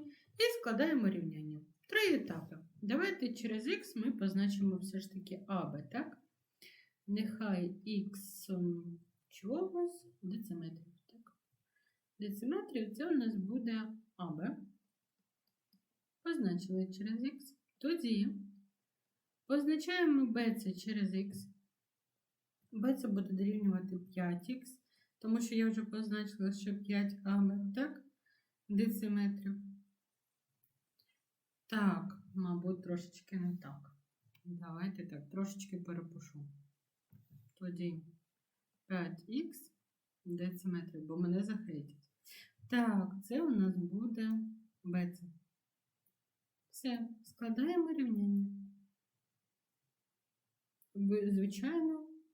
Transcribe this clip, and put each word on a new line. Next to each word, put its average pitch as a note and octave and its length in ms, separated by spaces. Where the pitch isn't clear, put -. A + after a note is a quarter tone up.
і A#4 220
складаємо A#3+ 480
рівняння. D3+ 520
Три G#4 280
етапи. E3 440
Давайте C#4 520
через A3 320
ікс F#4+ 300
ми A#3 160
позначимо G3 640
все F#3+ 240
ж - 120
таки F#3+ 340
А F3+ 180
Б, D3 260
так? D4 280
Нехай G3+ 680
ікс, - 680
м, F3 480
чогось, F4 760
дециметрів, E3+ 720
так? - 300
Дециметрів A3+ 760
це D#4+ 160
у D#4 60
нас A3+ 180
буде A3 540
А F3+ 100
Б. D#3+ 300
Позначили F#3+ 640
через G#3 380
ікс. - 320
Тоді A#3+ 500
позначаємо D4+ 800
Б A3+ 280
Ц G3 180
через G3+ 420
ікс. - 340
Б A#3+ 220
Ц B3 140
буде G3 240
дорівнювати F#3+ 640
п'ять F3 500
ікс, C4 300
тому A3+ 220
що A#3 140
я A3+ 160
вже A3 140
позначила, G#3 680
що G3+ 220
п'ять G3+ 500
А G3 140
Б, G3 360
так? C#4+ 300
Дециметрів. G3+ 1000
Так, G3 520
мабуть, F3+ 480
трошечки - 540
не F3 200
так. - 380
Давайте F3 640
так, D3 240
трошечки F#3+ 460
перепишу. E3 640
Тоді F3 440
п'ять F3 420
ікс D4+ 440
дециметрів, F3 840
бо D#3+ 100
мене F3+ 280
захейтять. D#3+ 580
Так, A3 460
це C4+ 180
у D#4+ 80
нас F#3+ 260
буде A3 640
Б F3+ 280
Ц. - 100
Все, A#3 380
складаємо D#4 680
рівняння. G3+ 540
Ви, G3+ 360
звичайно, C#4 800